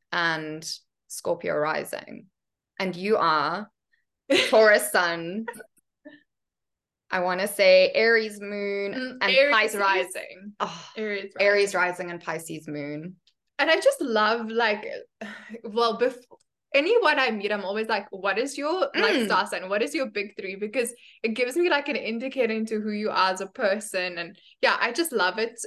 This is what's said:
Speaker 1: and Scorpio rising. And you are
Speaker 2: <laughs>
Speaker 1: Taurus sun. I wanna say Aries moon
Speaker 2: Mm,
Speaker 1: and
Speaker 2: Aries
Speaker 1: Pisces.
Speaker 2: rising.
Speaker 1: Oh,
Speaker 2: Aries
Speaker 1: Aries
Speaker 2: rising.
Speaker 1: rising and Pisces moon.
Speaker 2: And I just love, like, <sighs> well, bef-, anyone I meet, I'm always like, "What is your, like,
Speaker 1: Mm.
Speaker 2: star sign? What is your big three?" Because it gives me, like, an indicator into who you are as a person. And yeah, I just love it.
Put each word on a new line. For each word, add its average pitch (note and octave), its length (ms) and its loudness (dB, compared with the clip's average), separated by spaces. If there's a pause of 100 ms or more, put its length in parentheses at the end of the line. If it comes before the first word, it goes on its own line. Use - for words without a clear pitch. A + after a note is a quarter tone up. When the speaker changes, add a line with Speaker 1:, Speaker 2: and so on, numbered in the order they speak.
(120)
Speaker 1:
and D#3+ 560 -4 (400)
Scorpio E3+ 480 -4
rising. D3+ 680 -4 (520)
And F#3+ 180 -4
you G3+ 200 0
are D#3+ 540 0 (600)
Speaker 2:
<laughs> - 180 2
Speaker 1:
Taurus A3 440 6
sun. F3 540 -2 (1600)
I F#3 100 0
wanna F#3 280 0
say F#3 460 8
Aries A3 460 2
moon G3+ 520 -4
Speaker 2:
Mm, B3+ 280 -6
Speaker 1:
and B3 140 2
Speaker 2:
Aries C#4 180 6
Speaker 1:
Pisces. A3 280 2
Speaker 2:
rising. F#3+ 800 -2
Speaker 1:
Oh, E3+ 360 -8
Speaker 2:
Aries G3+ 440 -6
Speaker 1:
Aries G3+ 340 4
Speaker 2:
rising. F3+ 320 0
Speaker 1:
rising F3 60 -8
and E3+ 100 -10
Pisces D#3+ 460 -8
moon. D3 480 -10 (420)
Speaker 2:
And D4 120 2
I D#4+ 100 4
just C#5 200 2
love, A3 480 2
like, A3+ 380 0 (340)
<sighs> G#3+ 440 -16
well, A3+ 340 0
bef-, B3 260 -2 (480)
anyone D#4 460 4
I C4 140 2
meet, G3+ 200 -4
I'm G3+ 120 -4
always G#3+ 240 -4
like, G3+ 220 -2
"What F#3+ 280 -2
is C#4 180 -4
your, D#4+ 380 -2
like, F4+ 200 2
Speaker 1:
Mm. A#3+ 120 0
Speaker 2:
star G3 220 0
sign? F#3 200 -8
What G#3 140 0
is A#3 100 -4
your C#4 140 -2
big G#3 300 -8
three?" F#3+ 180 -10
Because G#3+ 400 -4 (300)
it A3+ 100 0
gives B3 220 -2
me, F4 120 2
like, C#4+ 200 0
an A3+ 80 -2
indicator A#3 580 -2
into A3 260 -4
who G#3+ 120 -4
you G#3 180 -2
are F#3 220 2
as F#3 80 -6
a A#3 80 -6
person. G3 680 -2
And E3+ 220 -10 (240)
yeah, A3+ 180 4
I A#3+ 120 0
just E4 200 -2
love F#3 260 0
it. A#3 280 -6